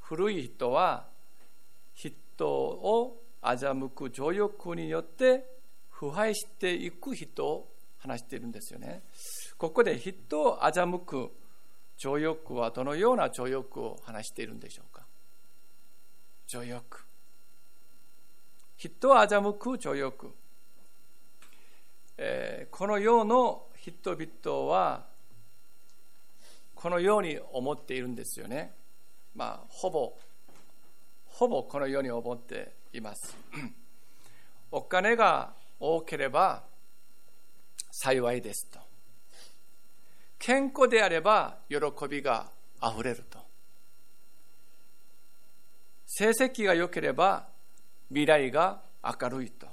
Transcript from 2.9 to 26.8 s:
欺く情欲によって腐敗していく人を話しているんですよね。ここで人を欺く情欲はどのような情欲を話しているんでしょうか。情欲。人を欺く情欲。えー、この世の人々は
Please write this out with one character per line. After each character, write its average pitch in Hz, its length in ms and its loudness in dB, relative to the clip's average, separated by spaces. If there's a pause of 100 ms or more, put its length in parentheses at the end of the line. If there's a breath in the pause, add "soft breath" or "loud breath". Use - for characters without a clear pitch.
欺 131 480 2
く 131 220 -6
情 139 220 0
欲 202 420 0
に 165 140 -4
よ 160 100 2
っ 165 40 -4
て 254 420 6 (440)
腐 143 220 -4
敗 208 240 2
し 214 100 -4
て - 280 -2
い 175 180 -2
く 262 240 -6
人 147 320 -4
を - 240 -2 (260)
話 123 220 -4
し - 40 -8
て - 120 -8
い 113 60 -6
る 120 60 -6
ん 117 40 -6
で 110 80 -6
す - 140 -8
よ - 60 -8
ね。 170 240 -8 (540 loud breath)
こ 165 120 0
こ 233 160 6
で 156 120 2
人 190 460 -2
を 254 140 6
欺 175 420 4
く 139 320 -4 (640 soft breath)
情 139 240 0
欲 156 360 0
は 117 160 2
ど 123 120 -2
の 143 120 -2
よ 208 180 6
う - 20 6
な 139 140 4
情 123 180 -4
欲 131 320 -4
を 113 240 -4
話 110 240 -6
し - 40 -8
て 110 120 -6
い 113 40 -6
る 113 60 -8
ん 113 60 -8
で 110 100 -8
し - 100 -8
ょ - 60 -10
う - 80 -10
か。 - 120 -10 (1400)
情 120 200 -6
欲。 120 400 -8 (1700)
人 - 360 4
を - 40 12
欺 208 420 8
く 247 200 -2
情 143 180 0
欲。 135 340 -4 (1900 soft breath)
え 131 520 -4
ー、 - 80 -8
こ 190 100 -2
の 208 120 4
世 226 240 8
の 233 440 4 (100)
人 - 420 -4
々 143 480 -2
は 160 460 2 (1700 soft breath)